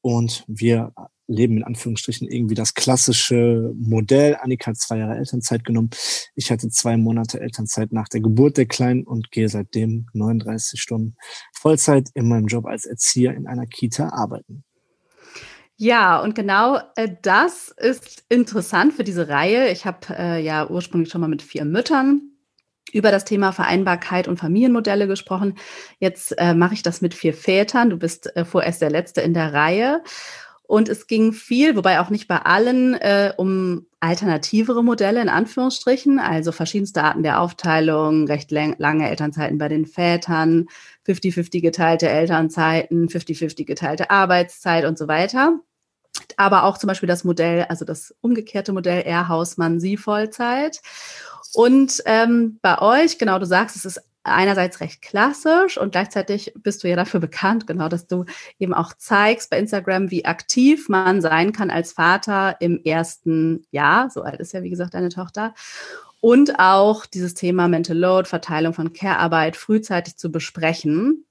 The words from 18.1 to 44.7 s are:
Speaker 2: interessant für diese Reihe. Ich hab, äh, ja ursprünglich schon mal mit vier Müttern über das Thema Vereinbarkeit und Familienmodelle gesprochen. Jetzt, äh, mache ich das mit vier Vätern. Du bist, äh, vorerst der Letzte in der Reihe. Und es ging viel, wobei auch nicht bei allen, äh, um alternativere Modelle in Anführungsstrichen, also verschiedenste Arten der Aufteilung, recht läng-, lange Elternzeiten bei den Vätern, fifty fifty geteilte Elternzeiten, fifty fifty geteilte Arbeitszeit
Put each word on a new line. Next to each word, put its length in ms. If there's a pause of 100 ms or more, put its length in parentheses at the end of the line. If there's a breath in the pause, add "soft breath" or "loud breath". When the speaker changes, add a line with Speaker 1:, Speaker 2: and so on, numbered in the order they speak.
Speaker 2:
interessant 640
für 100
diese 240
Reihe. 440
Ich 140
hab, 240
äh, 300
ja 300
ursprünglich 420
schon 80
mal 80
mit 140
vier 240
Müttern 560 (720)
über 180
das 140
Thema 260
Vereinbarkeit 760
und 120
Familienmodelle 680
gesprochen. 480 (440 loud breath)
Jetzt, 380
äh, 160
mache 200
ich 100
das 180
mit 120
vier 200
Vätern. 560
Du 80
bist, 380
äh, 100
vorerst 360
der 80
Letzte 320
in 120
der 200
Reihe. 480 (640 loud breath)
Und 260
es 180
ging 240
viel, 460
wobei 240
auch 80
nicht 180
bei 120
allen, 560
äh, 420
um 480 (160)
alternativere 840
Modelle 380
in 80
Anführungsstrichen, 920
also 320
verschiedenste 520
Arten 200
der 160
Aufteilung, 880
recht 240
läng-, 260
lange 320
Elternzeiten 480
bei 120
den 160
Vätern, 800 (400 loud breath)
fifty 260
fifty 300
geteilte 480
Elternzeiten, 960
fifty 260
fifty 300
geteilte 480
Arbeitszeit 760